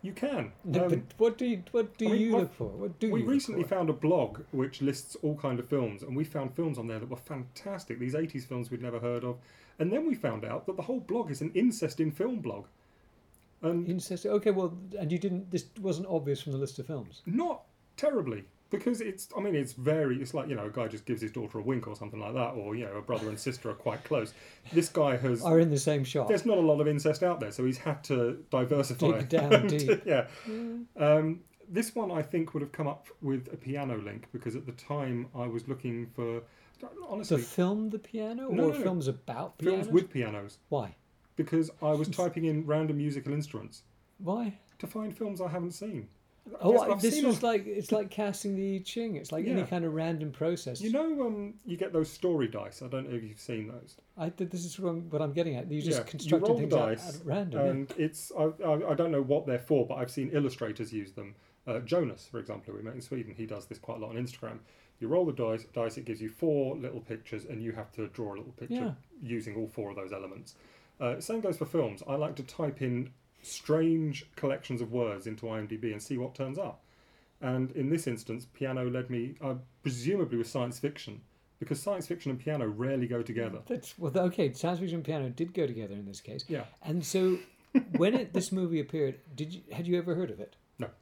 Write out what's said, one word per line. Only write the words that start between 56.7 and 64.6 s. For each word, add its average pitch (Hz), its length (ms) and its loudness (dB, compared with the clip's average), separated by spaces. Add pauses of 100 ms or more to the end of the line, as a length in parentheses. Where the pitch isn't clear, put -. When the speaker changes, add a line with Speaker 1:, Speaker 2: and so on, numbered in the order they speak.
Speaker 2:
out 120 160 6
Speaker 1:
dice, 143 320 -4
Speaker 2:
at 170 40 -12
random, 165 400 0
yeah. 135 60 4
Speaker 1:
and 135 260 -2
it's, 156 400 -2
I, 156 120 6 (160)
I, 156 260 4
I - 40 6
don't 165 160 4
know 143 100 4
what 135 240 4
they're 123 140 0
for, 135 260 4
but - 100 -4
I've 123 160 -2
seen 131 220 -2
illustrators 117 580 0
use 101 200 -6
them. 101 240 -12 (320)
Uh, 120 120 -2
Jonas, 123 500 0
for 120 100 -8
example, 107 340 -10
who 101 60 -10
we 107 40 -10
met 117 120 -10
in 123 60 -10
Sweden, 117 360 -8
he 113 80 -8
does 104 220 -10
this 107 100 -14
quite 117 200 -10
a 110 40 -8
lot 107 80 -8
on 113 80 -10
Instagram. 117 400 -8 (420)